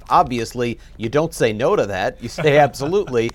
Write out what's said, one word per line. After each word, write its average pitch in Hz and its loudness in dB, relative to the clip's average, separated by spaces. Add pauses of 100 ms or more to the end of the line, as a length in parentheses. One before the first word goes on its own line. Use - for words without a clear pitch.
Obviously, 123 0 (180)
you 113 -6
don't 151 0
say 117 0
no 139 0
to 123 2
that. 101 -4
You 117 -10
say, 147 2
<laughs> 143 6
"Absolutely." 139 -2